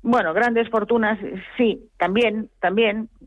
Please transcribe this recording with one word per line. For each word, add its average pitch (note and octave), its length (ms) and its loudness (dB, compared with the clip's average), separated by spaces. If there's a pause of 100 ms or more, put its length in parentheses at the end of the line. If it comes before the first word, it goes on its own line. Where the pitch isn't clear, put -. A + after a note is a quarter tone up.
Bueno, G#3+ 320 0
grandes A3+ 360 2
fortunas, A3 480 0 (380)
sí, A3+ 260 0 (160)
también, G#3+ 520 0 (100)
también. G#3+ 480 0 (200)